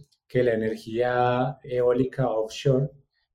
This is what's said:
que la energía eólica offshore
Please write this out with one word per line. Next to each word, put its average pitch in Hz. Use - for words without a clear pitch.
que 127
la 117
energía 123
eólica 123
offshore 131